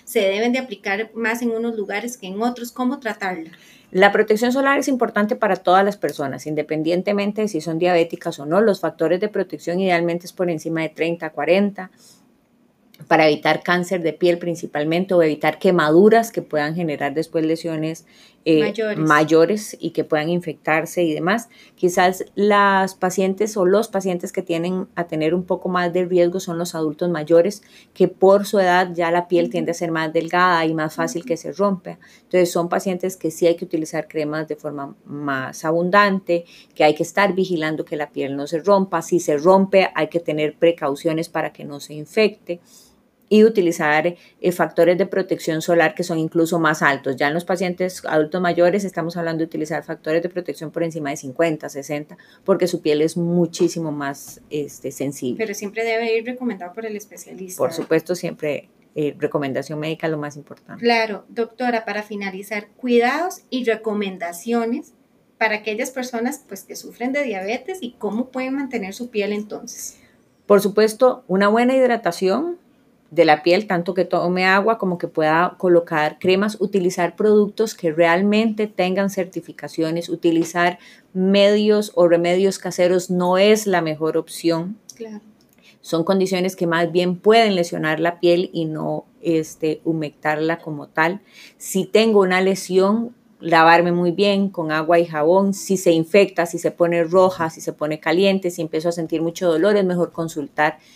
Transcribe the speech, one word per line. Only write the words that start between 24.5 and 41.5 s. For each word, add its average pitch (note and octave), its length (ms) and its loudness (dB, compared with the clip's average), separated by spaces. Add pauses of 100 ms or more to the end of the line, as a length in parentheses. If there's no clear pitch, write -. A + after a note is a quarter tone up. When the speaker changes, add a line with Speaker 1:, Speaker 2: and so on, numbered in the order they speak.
Speaker 2:
a E3+ 140 -6
tener D#3 260 -2
un F3+ 100 -2
poco F3+ 240 -4
más F3+ 240 0
de F3+ 140 0
riesgo F3 340 2
son E3+ 160 -6
los F3 180 -6
adultos D#3+ 360 -2
mayores, E3 520 2 (300)
que F3+ 160 2
por G3 380 4
su G3+ 140 0
edad F3+ 340 2
ya E3 160 0
la F3 180 0
piel E3+ 180 2
Speaker 1:
Ujú. E3+ 60 -10
Speaker 2:
tiende E3 200 -2
a - 20 -6
ser E3+ 160 -4
más D#3+ 240 -2
delgada E3 500 2
y D#3+ 80 0
más D#3 220 -4
fácil E3 260 -4
Speaker 1:
Ujú. - 80 -10
Speaker 2:
que E3 80 -2
se D3+ 160 -10
rompa. F3+ 460 -4 (240)
Entonces F3+ 280 2
son F3 200 -2
pacientes F#3 480 -4
que D#3+ 120 -4
sí E3 160 0
hay E3+ 100 4
que F3 100 -10
utilizar D#3 420 -6
cremas D3+ 400 -4
de D3+ 80 -8
forma D3 480 -12
más C#3 640 -6
abundante, F3+ 800 2 (280)
que D#3 100 2
hay D3+ 100 6
que D#3+ 80 -4
estar G3 320 0
vigilando D#3+ 500 -2
que - 120 -8
la D3 140 -8
piel C#3 260 -6
no C#3+ 100 -8
se D#3+ 140 -4
rompa. F#3+ 420 0
Si F3 180 0
se D#3 160 0
rompe, F#3+ 580 4
hay D#3 140 -2
que E3+ 120 -4
tener D3+ 360 -4
precauciones E3 720 0
para D#3 240 -6